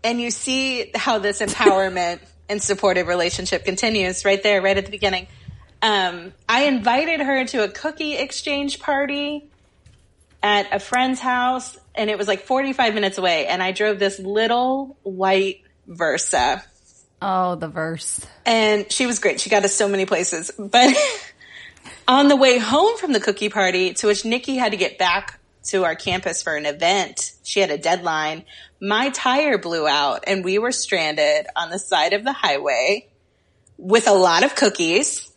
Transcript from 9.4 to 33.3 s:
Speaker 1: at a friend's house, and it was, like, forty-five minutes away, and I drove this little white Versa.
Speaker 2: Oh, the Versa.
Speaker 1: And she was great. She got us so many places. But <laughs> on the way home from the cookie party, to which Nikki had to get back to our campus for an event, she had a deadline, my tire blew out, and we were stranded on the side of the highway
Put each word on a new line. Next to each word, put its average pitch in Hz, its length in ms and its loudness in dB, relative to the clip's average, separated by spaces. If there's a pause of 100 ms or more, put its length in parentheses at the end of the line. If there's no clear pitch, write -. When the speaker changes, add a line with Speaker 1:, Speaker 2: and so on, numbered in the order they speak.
Speaker 1:
at 202 320 0
a 202 40 0
friend's 254 420 -2
house, 254 560 -2 (180)
and 214 140 -2
it 214 80 -2
was, 202 120 -4
like, 190 140 -2
forty-five 262 520 0
minutes 202 240 -2
away, 175 280 2
and 185 160 -2
I 185 100 -2
drove 208 260 0
this 196 200 0
little 240 840 0
white 190 600 0 (240)
Versa. 156 760 0 (580)
Speaker 2:
Oh, 185 360 -2
the 160 120 -8
Versa. - 580 -8 (180)
Speaker 1:
And 214 480 2
she 254 140 0
was 240 120 -4
great. - 220 0
She 214 100 -4
got 202 140 4
us 196 100 0
so 208 140 0
many 196 180 0
places. 175 520 -2
But 247 380 4 (560)
<laughs> - 560 -10
on 285 200 6
the 277 80 6
way 254 220 6
home 302 400 2
from 320 140 -2
the 214 80 2
cookie 208 280 -2
party, 185 460 0
to - 120 -2
which 208 180 2
Nikki 247 320 -2
had 233 160 0
to 208 60 -6
get 175 200 -2
back 185 420 -2 (240)
to 190 200 0
our 165 100 0
campus 180 480 -4
for 160 120 -4
an 151 120 -4
event, 170 680 -2 (100)
she - 180 -2
had 185 100 2
a 147 80 -2
deadline, 165 680 -2 (360)
my 214 300 0
tire 262 480 0
blew 165 300 -2
out, 143 380 0
and 190 180 -2
we 190 140 0
were 240 140 -2
stranded 151 720 0 (100)
on 165 140 -4
the 180 80 -4
side 170 340 2
of 208 120 0
the 269 80 -2
highway 147 760 0 (680)